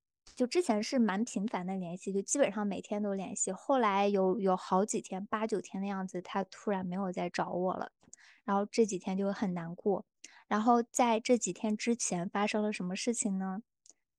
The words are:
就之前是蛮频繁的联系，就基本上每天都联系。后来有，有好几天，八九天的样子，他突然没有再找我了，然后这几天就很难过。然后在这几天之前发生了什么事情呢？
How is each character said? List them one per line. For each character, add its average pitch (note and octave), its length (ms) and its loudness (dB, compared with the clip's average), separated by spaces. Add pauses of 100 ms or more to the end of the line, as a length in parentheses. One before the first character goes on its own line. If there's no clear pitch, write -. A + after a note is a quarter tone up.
(340)
就 B3 100 2
之 C#4+ 160 0
前 G#3+ 220 2
是 C4+ 160 -2
蛮 G#3+ 260 4
频 G#3 220 -4
繁 F#3 180 -4
的 F#3+ 120 -4
联 F3+ 200 -6
系， G3 160 -6
就 G3 80 0
基 - 160 -2
本 C#4+ 140 4
上 G#3 160 -2
每 G3+ 140 -4
天 G#3 200 -4
都 G3+ 140 -2
联 G3 220 -6
系。 - 160 -2
后 C4+ 260 2
来 G3+ 300 4
有， F#3+ 320 4
有 F#3+ 160 4
好 F#3+ 280 2
几 A3 160 -2
天， F#3+ 240 -8
八 G#3+ 220 -2
九 G#3 140 0
天 F#3+ 200 -8
的 G3 60 -4
样 F#3+ 180 -4
子， F#3 160 -6
他 G3 220 -4
突 - 300 -4
然 F#3+ 120 -2
没 F3+ 120 -4
有 F#3+ 160 -2
再 F3 180 -2
找 F3 220 -4
我 F3+ 240 0
了， - 160 -6 (500)
然 G3 140 0
后 G3+ 100 0
这 A#3 180 4
几 G3 140 -2
天 F#3+ 180 -4
就 G3 160 0
很 F#3+ 220 -2
难 E3+ 220 -6
过。 - 280 0 (440)
然 G#3 120 0
后 A#3+ 220 6
在 A#3 380 2
这 B3 180 4
几 F#3 140 -2
天 G#3+ 240 -2
之 A#3 180 0
前 F#3 340 -2
发 G3+ 160 0
生 G#3+ 160 0
了 G#3+ 120 0
什 G3+ 120 -6
么 F3+ 120 -4
事 A#3 180 -2
情 G3 240 0
呢？ F#3+ 240 -4 (560)